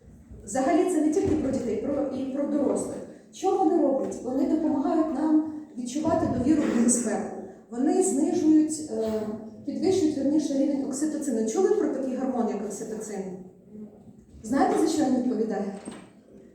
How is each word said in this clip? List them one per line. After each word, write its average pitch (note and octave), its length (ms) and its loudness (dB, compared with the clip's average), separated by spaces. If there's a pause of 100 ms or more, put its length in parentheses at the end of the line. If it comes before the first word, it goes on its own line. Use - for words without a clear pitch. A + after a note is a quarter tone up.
(460)
Взагалі D#4 460 2
це D4 100 2
не D4+ 120 2
тільки - 220 2
про C4+ 160 0
дітей, A3+ 240 -2
про, C4+ 420 -2
і C4 80 -6
про C#4 220 -4
дорослих. - 500 0 (340)
Що F4+ 260 0
вони F4+ 240 4
роблять? C4+ 420 0
Вони C4 220 0
допомагають D#4 680 0
нам D#4 380 2 (240)
відчувати D4+ 500 -2 (100)
довіру B3+ 260 4 (160)
і A#3 40 6
безпеку. - 540 0 (340)
Вони F4 320 2
знижують, D#4 880 2
е, A3 300 -2 (440)
підвищують, D#4 520 2
верніше, C#4 360 2
рівень C#4+ 320 0
окситоцину. C4+ 640 -2
Чули F#4+ 200 4
про - 180 2
такий C4 300 -2
гормон, A#3+ 320 0
як G3+ 160 -4
окситоцин? G#3+ 560 -8 (1200)
Знаєте, D#4+ 360 2
за D#4+ 80 4
що D4 160 2
він B3+ 120 2
відповідає? A3 600 -2 (800)